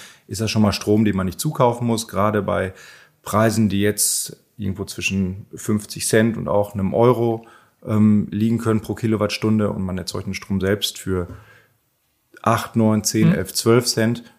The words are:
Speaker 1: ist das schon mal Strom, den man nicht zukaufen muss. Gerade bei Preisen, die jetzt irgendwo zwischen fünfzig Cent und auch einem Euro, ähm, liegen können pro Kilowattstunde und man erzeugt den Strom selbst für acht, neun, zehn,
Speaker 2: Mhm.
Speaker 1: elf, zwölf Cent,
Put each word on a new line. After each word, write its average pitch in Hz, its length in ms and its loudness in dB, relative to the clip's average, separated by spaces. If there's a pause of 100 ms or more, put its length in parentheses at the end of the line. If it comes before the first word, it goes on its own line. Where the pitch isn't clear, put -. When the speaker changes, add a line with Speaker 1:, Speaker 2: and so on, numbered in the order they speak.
(260)
Speaker 1:
ist 101 140 -8
das 110 100 -2
schon 110 120 2
mal 101 100 6
Strom, 107 320 2
den 101 120 2
man 92 100 -2
nicht 87 140 -6
zukaufen 123 460 0
muss. 113 220 -2
Gerade 104 340 0
bei 95 300 -2 (500)
Preisen, 107 460 2
die 98 120 0
jetzt - 560 -2 (220)
irgendwo 98 260 -6
zwischen 95 680 -4
fünfzig 104 520 -4
Cent 113 300 4
und 92 120 -6
auch 101 260 0
einem 98 200 -2
Euro, 117 520 2 (380)
ähm, 107 460 2
liegen 113 280 0
können 110 220 0
pro 107 140 -6
Kilowattstunde 107 760 0
und 101 120 -6
man 92 160 -6
erzeugt 95 280 -10
den 98 80 -6
Strom 98 260 -4
selbst 101 380 -2
für 92 280 -4 (1120)
acht, - 360 -2
neun, 110 280 2
zehn, 113 240 2
Speaker 2:
Mhm. 170 60 4
Speaker 1:
elf, - 180 -4
zwölf 120 340 2
Cent, 117 360 -2 (160)